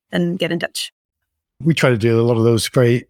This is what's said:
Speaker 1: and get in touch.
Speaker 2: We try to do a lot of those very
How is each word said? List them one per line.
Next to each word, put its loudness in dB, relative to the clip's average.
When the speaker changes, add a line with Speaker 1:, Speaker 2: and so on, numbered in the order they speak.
Speaker 1:
and -2
get -4
in -4
touch. -10
Speaker 2:
We 2
try 2
to 0
do 2
a 2
lot 0
of 2
those 2
very 0